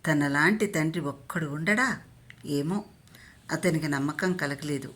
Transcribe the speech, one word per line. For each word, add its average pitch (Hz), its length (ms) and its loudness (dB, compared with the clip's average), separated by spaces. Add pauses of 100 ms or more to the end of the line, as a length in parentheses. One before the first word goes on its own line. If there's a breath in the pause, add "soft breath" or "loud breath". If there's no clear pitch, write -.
తనలాంటి 156 600 4
తండ్రి 160 340 0
ఒక్కడు 151 440 -6
ఉండడా? 196 520 0 (480)
ఏమో, 151 400 -2 (680 loud breath)
అతనికి 160 360 0
నమ్మకం 147 460 0
కలగలేదు. 143 640 -4